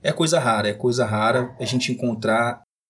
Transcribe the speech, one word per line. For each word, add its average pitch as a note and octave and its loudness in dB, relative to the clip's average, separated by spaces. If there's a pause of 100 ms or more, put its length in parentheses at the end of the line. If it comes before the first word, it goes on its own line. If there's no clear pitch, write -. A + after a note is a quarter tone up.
é C#3+ 0
coisa D#3+ 2
rara, A2 2
é G#2 0
coisa B2 0
rara A#2 0
a A#2 -6
gente B2+ -2
encontrar A#2 -2 (280)